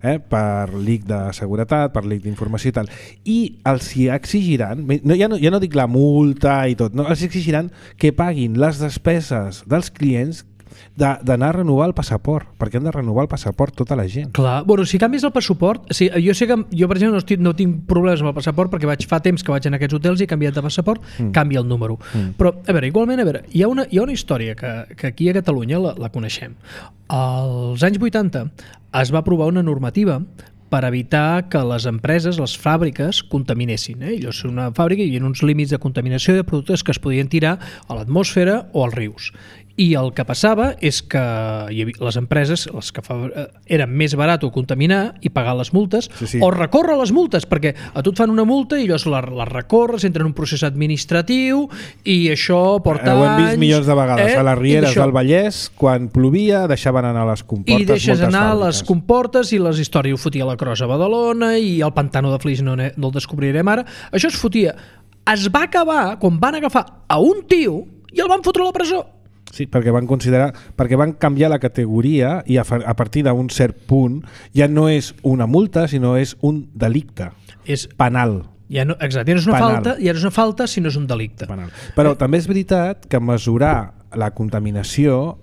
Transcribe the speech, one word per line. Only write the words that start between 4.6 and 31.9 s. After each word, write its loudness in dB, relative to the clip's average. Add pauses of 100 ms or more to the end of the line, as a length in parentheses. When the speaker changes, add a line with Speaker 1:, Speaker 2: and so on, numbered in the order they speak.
Speaker 1:
no, 2
ja 4
no, -2
ja 2
no 0
dic -4
la 2
multa 2 (100)
i -2
tot, 0
no, -2
els 0
exigiran -2 (240)
que 2
paguin -2
les 2
despeses -4
dels -2
clients -2 (500)
de, 2 (160)
d'anar 2
a 0
renovar 2
el -4
passaport, -4 (100)
perquè -4
han -4
de -2
renovar 0
el -4
passaport -2
tota -2
la -2
gent. -6
Speaker 2:
Clar, 0
bueno, 4
si -2
canvies 2
el -2
passaport, 0
sí, 2 (160)
jo 4
sé 0
que, 2
jo, 0
per 0
exemple, 2
no -4
estic, 0
no 2
tinc 0 (100)
problemes 2
amb 0
el -6
passaport 0
perquè -2
vaig, -2
fa 2
temps 0
que -4
vaig -2
en 0
aquests -2
hotels 0
i 0
he -12
canviat 0
de -4
passaport, -2 (160)
Speaker 1:
Mm. -2
Speaker 2:
canvia 2
el -2
número. -4 (160)
Speaker 1:
Mm. -4
Speaker 2:
Però, 4 (100)
a -2
veure, 0
igualment, 0
a 0
veure, -2
hi 2
ha 4
una, -2
hi 2
ha 2
una -6
història -4
que, -10 (100)
que -6
aquí -2
a 0
Catalunya -2
la, -4
la -6
coneixem. -8 (540)
Als -2
anys 2
vuitanta -2 (540)
es 0
va 2
aprovar 0
una 0
normativa 0 (480)
per 0
evitar 0
que 0
les -2
empreses, -2